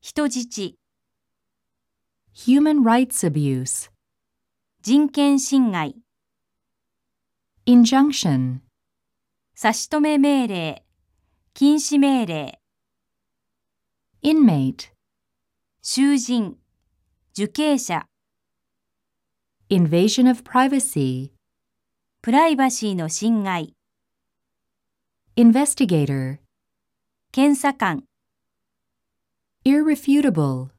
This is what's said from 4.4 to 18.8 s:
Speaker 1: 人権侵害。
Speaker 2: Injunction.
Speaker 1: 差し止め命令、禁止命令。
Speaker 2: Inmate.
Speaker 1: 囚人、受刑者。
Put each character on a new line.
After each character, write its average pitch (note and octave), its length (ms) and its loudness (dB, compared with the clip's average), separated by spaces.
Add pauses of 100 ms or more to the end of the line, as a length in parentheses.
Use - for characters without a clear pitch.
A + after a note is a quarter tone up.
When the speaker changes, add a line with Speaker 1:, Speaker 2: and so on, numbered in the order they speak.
Speaker 1:
人 C#4+ 260 2
権 C#4+ 300 0
侵 C4 320 0
害。 D#3+ 240 -6 (1700)
Speaker 2:
Injunction. A#3 960 2 (920)
Speaker 1:
差 A3 180 -2
し - 160 -8
止 D4+ 120 -2
め D4+ 180 0
命 C4+ 300 2
令、 E3+ 360 -8 (680)
禁 C#4+ 220 2
止 D4 220 -2
命 C4+ 280 0
令。 D#3 340 -10 (1600)
Speaker 2:
Inmate. G#3+ 720 0 (880)
Speaker 1:
囚 C#4 380 0
人、 A#3 400 -4 (760)
受 G3+ 140 -6
刑 D4 320 -2
者。 - 280 -8 (1600)